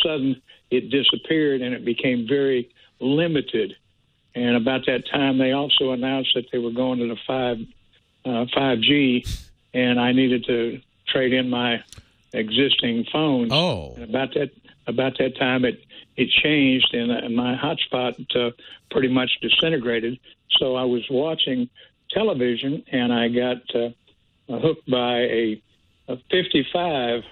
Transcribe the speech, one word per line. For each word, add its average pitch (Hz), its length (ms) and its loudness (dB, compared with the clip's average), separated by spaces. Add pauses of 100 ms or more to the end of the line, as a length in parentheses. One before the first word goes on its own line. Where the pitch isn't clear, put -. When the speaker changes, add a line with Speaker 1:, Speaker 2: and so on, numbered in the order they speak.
Speaker 1:
sudden, 135 380 0 (300)
it 127 180 0
disappeared, 135 720 2
and 123 140 -4
it - 100 -10
became 120 420 0
very 135 420 0 (300)
limited. 139 760 0 (580)
And 120 220 2
about 127 300 0
that 123 260 0
time, 139 260 2
they 131 140 4
also 139 400 0
announced 131 440 -2
that 120 180 -2
they 127 40 -2
were 120 140 -2
going 127 280 0
to 120 100 -2
the 110 80 -6 (100)
five, 127 300 -2 (680)
uh, 123 200 -2 (100)
five 135 240 2
G, 127 460 2 (480)
and 123 260 2
I 123 140 2
needed 127 320 2
to 120 340 -2 (280)
trade 131 260 2
in 127 160 0
my 120 340 -2 (500)
existing 117 800 0
phone. 135 400 2
Speaker 2:
Oh. 120 440 0
Speaker 1:
And 120 100 -14
about 127 300 -4
that, 143 160 -2 (360)
about 127 320 -2
that 131 180 0
time, 127 280 2
it, - 180 -2 (320)
it 123 140 2
changed, 139 640 4
and, 120 180 0
uh, 120 180 -4
my 123 260 0
hotspot, 131 680 -4 (100)
uh, 120 160 0 (380)
pretty 131 200 2
much 127 220 2 (100)
disintegrated. 120 800 0 (400)
So 131 160 0
I 127 80 0
was 123 260 0
watching 139 600 -2 (420)
television, 127 800 -2
and 123 220 0
I 117 160 2
got, 123 280 0 (180)
uh, 117 140 -2 (600)
hooked 156 400 -2
by 123 300 2
a, 110 420 0 (480)
a 127 80 -6 (120)
fifty-five 147 1040 0